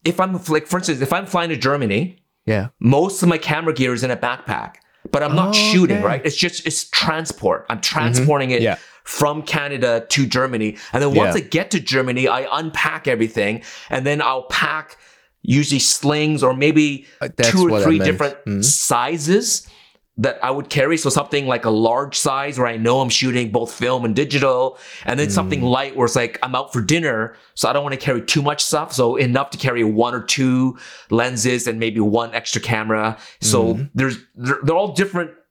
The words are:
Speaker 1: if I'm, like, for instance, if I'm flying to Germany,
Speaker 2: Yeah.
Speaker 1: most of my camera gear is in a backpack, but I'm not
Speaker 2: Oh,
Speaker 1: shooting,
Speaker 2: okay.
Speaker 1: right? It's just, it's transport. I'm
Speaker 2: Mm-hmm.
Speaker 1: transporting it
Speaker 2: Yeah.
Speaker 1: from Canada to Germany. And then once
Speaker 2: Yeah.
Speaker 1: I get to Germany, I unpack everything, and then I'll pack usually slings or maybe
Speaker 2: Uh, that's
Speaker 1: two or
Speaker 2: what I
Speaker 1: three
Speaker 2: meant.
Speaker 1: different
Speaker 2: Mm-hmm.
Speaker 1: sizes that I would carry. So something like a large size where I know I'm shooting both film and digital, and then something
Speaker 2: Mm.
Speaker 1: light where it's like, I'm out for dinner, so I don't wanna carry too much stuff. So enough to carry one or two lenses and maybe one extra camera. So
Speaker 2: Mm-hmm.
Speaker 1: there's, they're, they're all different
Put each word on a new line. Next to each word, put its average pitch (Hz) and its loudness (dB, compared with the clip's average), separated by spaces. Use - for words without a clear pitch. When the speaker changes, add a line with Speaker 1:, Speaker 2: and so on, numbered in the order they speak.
Speaker 1:
if 175 0
I'm, 185 -2
like, 156 0
for 180 -4
instance, 160 -2
if 135 0
I'm 185 -2
flying 170 -2
to 151 -2
Germany, 135 -2
Speaker 2:
Yeah. 110 0
Speaker 1:
most 120 2
of 175 6
my 165 4
camera 160 -2
gear 127 0
is 113 -4
in 127 -2
a 120 0
backpack, 120 -6
but 143 0
I'm 147 0
not 185 2
Speaker 2:
Oh, - 0
Speaker 1:
shooting, 214 4
Speaker 2:
okay. 101 0
Speaker 1:
right? 127 0
It's 143 0
just, - -2
it's - -4
transport. 156 -2
I'm 113 -4
Speaker 2:
Mm-hmm. - -8
Speaker 1:
transporting 131 2
it 120 2
Speaker 2:
Yeah. 104 0
Speaker 1:
from 147 -2
Canada 127 -2
to 139 2
Germany. 117 0
And 127 0
then 139 2
once 92 4
Speaker 2:
Yeah. - -2
Speaker 1:
I - -16
get 165 -2
to 208 -2
Germany, 127 0
I 127 0
unpack 156 -4
everything, 113 0
and 131 -2
then 147 0
I'll 127 0
pack - -4
usually 143 2
slings 151 0
or 131 4
maybe 143 2
Speaker 2:
Uh, 135 -6
that's 117 2
Speaker 1:
two 180 4
or - 4
Speaker 2:
what 104 2
I - 2
Speaker 1:
three 160 4
Speaker 2:
meant. 95 2
Speaker 1:
different 139 -2
Speaker 2:
Mm-hmm. 101 -2
Speaker 1:
sizes 147 0
that 120 -2
I 127 0
would 139 -4
carry. 147 2
So 147 0
something 139 0
like 117 0
a 113 2
large 117 2
size 139 -2
where 123 2
I 113 -4
know 120 2
I'm 123 -2
shooting 123 0
both 117 -2
film 123 -2
and 110 0
digital, 135 0
and 127 -2
then 151 0
something 185 0
Speaker 2:
Mm. 123 0
Speaker 1:
light 135 0
where 127 2
it's 117 0
like, 120 -2
I'm 127 -4
out 135 -4
for 123 -2
dinner, 120 0
so - 0
I 127 0
don't 143 2
wanna 139 -6
carry 123 -2
too - 0
much 147 -2
stuff. 156 -4
So 123 2
enough 131 0
to - -12
carry 120 0
one 113 2
or 117 -6
two 127 0
lenses 123 0
and 113 -4
maybe 113 -2
one 117 2
extra 117 -4
camera. 110 -2
So 117 2
Speaker 2:
Mm-hmm. 127 -4
Speaker 1:
there's, 131 0
they're, 127 -2
they're 156 2
all 190 0
different 180 -2